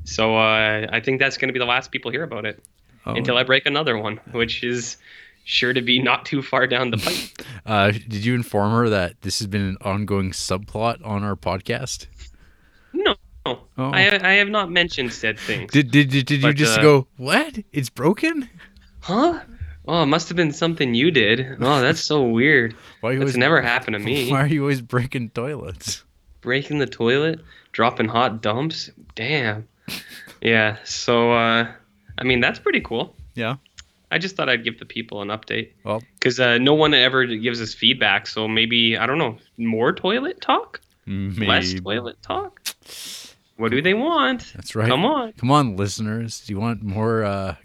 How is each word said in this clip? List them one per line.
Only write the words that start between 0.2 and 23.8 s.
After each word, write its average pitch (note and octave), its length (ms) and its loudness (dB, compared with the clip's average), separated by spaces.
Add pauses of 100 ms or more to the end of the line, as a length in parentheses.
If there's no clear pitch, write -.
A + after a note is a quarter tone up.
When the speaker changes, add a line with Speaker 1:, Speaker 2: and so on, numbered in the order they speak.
Speaker 1:
uh, A2 560 4
I A2+ 80 0
think C3+ 200 0
that's C3+ 180 0
gonna C3 140 -2
be B2+ 80 -4
the B2 40 -2
last B2 280 -2
people A#2+ 180 -8
hear C#3+ 140 -6
about A#2 200 -8
it G#2+ 160 -8 (460)
Speaker 2:
Oh. A#2 80 -4
Speaker 1:
until B2 240 0
I B2+ 60 4
break C3 220 2
another C#3+ 300 0
one, G#2+ 200 -6 (160)
which A#2 320 -2
is A#2+ 320 -4 (480)
sure - 280 0
to B2+ 80 0
be B2 220 4
not B2 240 0
too C#3 160 -2
far C3 240 0
down B2 240 0
the A2+ 80 -2
pipe. - 520 -6
Speaker 2:
<laughs> A#2+ 40 -16 (120)
Uh, G#2 240 4
did G#2+ 340 -4
you B2 100 2
inform G#2 380 0
her A#2 160 2
that F#2+ 320 -2
this - 200 -4
has G#2+ 60 -6
been G2+ 140 -2
an F#2+ 220 -2
ongoing G2 480 -2
subplot G#2+ 720 -4
on G2+ 180 -4
our G2+ 140 -4
podcast? A#2 680 -6 (880)
Speaker 1:
No. F4+ 200 0 (300)
Speaker 2:
Oh. B2+ 160 -4 (160)
Speaker 1:
I, F3 320 2 (180)
I F#3+ 100 4
have G3+ 120 4
not G3+ 220 -2
mentioned E3+ 420 0
said A2 260 -4
things. G#2 320 -6
Speaker 2:
Did, C3+ 200 4
did, C#3 180 6
did, C3+ 160 0
did C#3+ 160 0
you C#3+ 80 4
Speaker 1:
But, C#3+ 80 2
Speaker 2:
just A2+ 220 4
Speaker 1:
uh, A2 40 4
Speaker 2:
go, C#3+ 260 6 (100)
"What? A#3 400 -2 (120)
It's C#3 200 -4
broken?" B3 580 -2 (520)
Speaker 1:
Huh? C#4+ 400 0 (460)
Oh, E3 160 2
it C#3+ 40 2
must D#3+ 220 0
have E3+ 80 -8
been D#3+ 160 2
something D#3+ 420 -2
you C#3+ 160 4
did. B2+ 500 2
Oh, C3+ 220 4
that's D#3+ 180 2
so D3+ 220 0
weird. A#2+ 500 2 (160)
Speaker 2:
<laughs> - 140 -20
Why A#2 100 -2
you C3+ 60 -2
Speaker 1:
That's C3+ 140 0
Speaker 2:
always, B2 40 -4
Speaker 1:
never C#3 240 4
happened A#2+ 340 0